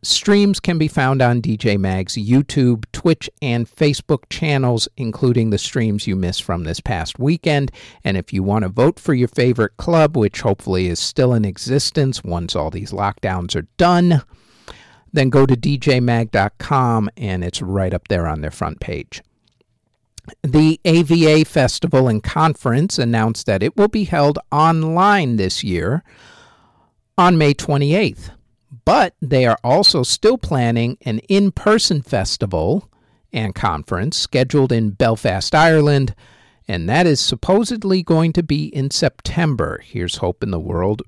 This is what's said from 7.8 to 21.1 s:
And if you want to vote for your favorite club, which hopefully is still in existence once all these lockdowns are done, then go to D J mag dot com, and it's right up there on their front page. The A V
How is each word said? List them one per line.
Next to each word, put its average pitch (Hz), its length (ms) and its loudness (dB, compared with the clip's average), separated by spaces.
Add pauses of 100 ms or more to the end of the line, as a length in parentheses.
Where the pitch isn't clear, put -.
And 95 140 -2
if - 160 -8
you 95 100 0
want 104 200 0
to 92 60 -4
vote 127 300 0
for 160 140 -2
your 123 160 0
favorite 120 480 0
club, 160 400 2
which 107 240 0
hopefully 92 460 -2
is 85 120 -4
still 127 340 0
in 110 120 2
existence 131 800 -2
once 85 320 -6
all 76 140 -4
these 92 200 -10
lockdowns 95 640 -4
are - 120 -6 (100)
done, 175 440 4 (920)
then 135 160 0
go 139 160 6
to 131 100 4
D 143 220 -2
J 127 240 0
mag 117 300 0
dot 107 280 0
com, 117 560 0
and 92 260 -6
it's 87 200 -6
right 95 320 -2
up - 160 -6
there 85 180 0
on 78 140 -6
their 78 100 -8
front - 300 -8
page. - 420 -12 (1200)
The 151 400 4
A 165 200 4
V 165 240 4